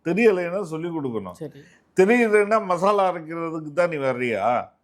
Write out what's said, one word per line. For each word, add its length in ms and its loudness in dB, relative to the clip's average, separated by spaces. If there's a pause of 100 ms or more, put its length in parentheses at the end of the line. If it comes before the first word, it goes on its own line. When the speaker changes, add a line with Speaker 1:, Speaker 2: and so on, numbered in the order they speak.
Speaker 1:
தெரியலைன்னா 580 2
சொல்லிக் 320 -8
கொடுக்கணும். 380 -6
Speaker 2:
சரி. 280 -16 (360)
Speaker 1:
தெரியலைன்னா 680 4
மசாலா 480 2
அரைக்கிறதுக்கு 600 -8
தான் 160 2
நீ 80 -6
வர்றியா? 720 -2 (160)